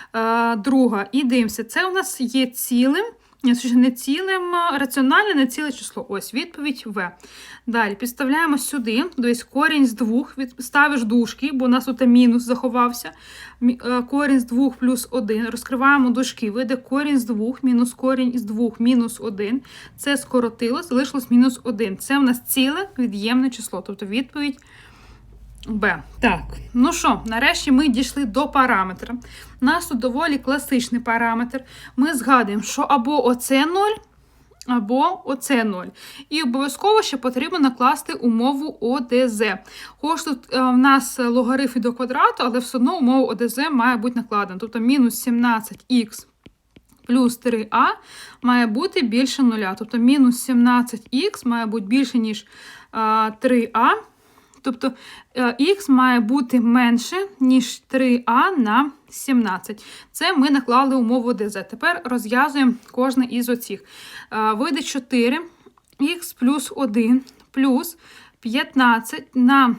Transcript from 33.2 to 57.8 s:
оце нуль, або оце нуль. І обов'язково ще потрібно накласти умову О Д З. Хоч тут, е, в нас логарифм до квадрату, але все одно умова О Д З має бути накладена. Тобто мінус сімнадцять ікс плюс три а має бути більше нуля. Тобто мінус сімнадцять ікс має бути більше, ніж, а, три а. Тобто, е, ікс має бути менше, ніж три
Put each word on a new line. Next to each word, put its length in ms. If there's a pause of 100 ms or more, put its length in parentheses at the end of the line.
оце 400
нуль, 300 (720)
або 580
оце 380
нуль. 220 (440)
І 120
обов'язково 600
ще 160
потрібно 420
накласти 540
умову 680
О 180
Д 300
З. 280 (440)
Хоч 220
тут, 300
е, 60
в 180
нас 420
логарифм 600
до 140
квадрату, 500
але 160
все 180
одно 200
умова 280
О 80
Д 140
З 220
має 280
бути 180
накладена. 440
Тобто 200
мінус 420
сімнадцять 640
ікс 400 (800)
плюс 300
три 340
а 140 (560)
має 260
бути 340
більше 420
нуля. 360
Тобто 180
мінус 420
сімнадцять 720
ікс 340
має 200
бути 200
більше, 320
ніж, 280 (460)
а, 480
три 340
а. 180 (680)
Тобто, 300 (460)
е, 200
ікс 320
має 300
бути 400
менше, 560 (240)
ніж 380
три 480